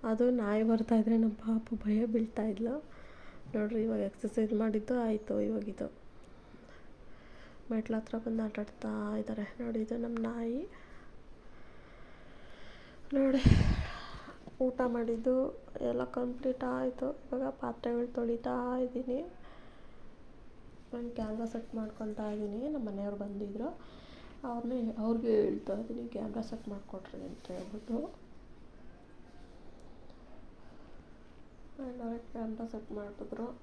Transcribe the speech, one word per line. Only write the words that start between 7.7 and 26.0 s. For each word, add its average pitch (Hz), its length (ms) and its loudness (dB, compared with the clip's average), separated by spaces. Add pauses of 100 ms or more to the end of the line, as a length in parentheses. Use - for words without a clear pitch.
ಮೆಟ್ಲ 220 240 2
ಹತ್ರ 220 300 -2
ಬಂದು 226 180 2
ಆಟಾಡ್ತಾ 214 760 -2
ಇದ್ದಾರೆ. 214 280 -2 (140)
ನೋಡಿ, 233 200 0
ಇದು 220 180 0
ನಮ್ 233 180 -2
ನಾಯಿ. 233 460 0 (2500)
ನೋಡಿ, 269 280 8 (1200)
ಊಟ 254 160 2 (140)
ಮಾಡಿದ್ದು 233 400 2 (540)
ಎಲ್ಲ 240 140 2
ಕಂಪ್ಲೀಟ್ 254 600 0
ಆಯ್ತು. 254 480 0
ಇವಾಗ 262 380 -2 (120)
ಪಾತ್ರೆಗಳು 240 460 0
ತೊಳಿತಾ 240 480 0 (300)
ಇದ್ದೀನಿ. 254 340 0 (1700)
ನಾನ್ 240 180 -4
ಕ್ಯಾಮ್ರಾ 220 340 -2
ಸೆಟ್ 226 300 -4
ಮಾಡ್ಕೊತಾ 214 560 -4
ಇದ್ದೀನಿ. 208 380 -2
ನಮ್ಮ 269 200 -2
ಮನೆಯವ್ರು 202 280 -2
ಬಂದಿದ್ರು, 202 520 -2 (760)
ಅವ್ರನ್ನೇ, 240 480 2 (120)
ಅವ್ರಿಗೆ 226 280 6 (100)
ಹೇಳ್ತಾ 202 320 4
ಇದ್ದೀನಿ, 233 340 -4